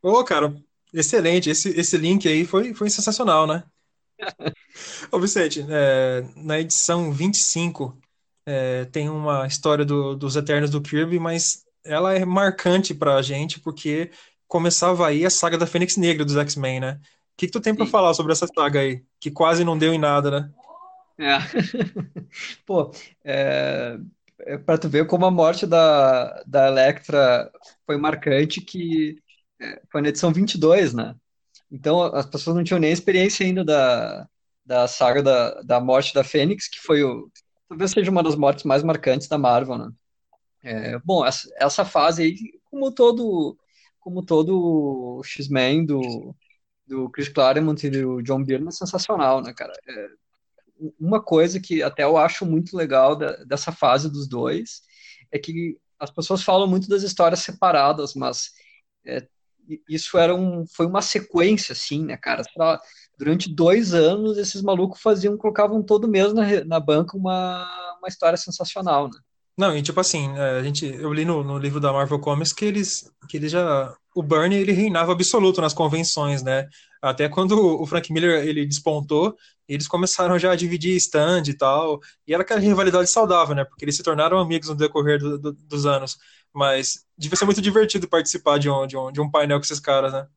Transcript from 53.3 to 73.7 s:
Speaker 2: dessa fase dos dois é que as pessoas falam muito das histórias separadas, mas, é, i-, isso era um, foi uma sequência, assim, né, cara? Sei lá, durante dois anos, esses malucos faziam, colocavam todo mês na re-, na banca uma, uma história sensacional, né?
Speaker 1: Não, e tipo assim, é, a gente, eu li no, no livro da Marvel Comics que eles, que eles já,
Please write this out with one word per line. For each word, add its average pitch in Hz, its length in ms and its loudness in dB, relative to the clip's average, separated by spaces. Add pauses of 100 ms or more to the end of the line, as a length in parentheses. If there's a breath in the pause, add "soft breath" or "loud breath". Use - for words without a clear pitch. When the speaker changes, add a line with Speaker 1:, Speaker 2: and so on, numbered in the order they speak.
Speaker 2:
dessa 143 280 -6
fase 143 360 2
dos 143 200 -8
dois 131 540 -6 (500 soft breath)
é 147 60 -4
que 165 380 -8 (220)
as 143 120 -12
pessoas 190 340 -4
falam 196 240 4
muito 190 200 0
das 196 140 0
histórias 185 380 2
separadas, 151 720 0
mas, 131 380 -6 (520 soft breath)
é, 127 220 -10 (420)
i-, 151 200 -14
isso 160 300 -2
era 170 160 6
um, 180 320 -2
foi 165 200 -2
uma 185 160 0
sequência, 196 680 0
assim, 151 320 -6
né, 147 120 -8
cara? - 260 -4
Sei - 140 -12
lá, 160 240 2 (380 loud breath)
durante 160 340 -2
dois 180 420 4
anos, 202 420 4
esses 196 260 -4
malucos 185 380 0
faziam, 208 360 2
colocavam 214 460 0
todo 214 260 2
mês 202 240 2
na 220 120 2
re-, 202 200 2
na 165 160 0
banca 156 360 0
uma, 180 800 -6
uma 185 100 -10
história 170 280 2
sensacional, 170 720 -4
né? 113 100 -16 (400)
Speaker 1:
Não, 185 160 2
e 147 60 -2
tipo 151 180 -2
assim, 143 380 -2
é, 131 220 0
a 127 40 -2
gente, 143 220 -4
eu 139 300 -6
li 156 100 -2
no, 165 180 0
no 139 140 -6
livro 143 240 -4
da 143 100 2
Marvel 139 280 0
Comics 147 340 -2
que - 100 -8
eles, 202 480 -4 (160)
que 151 120 -10
eles 151 120 -4
já, 151 460 -2 (180)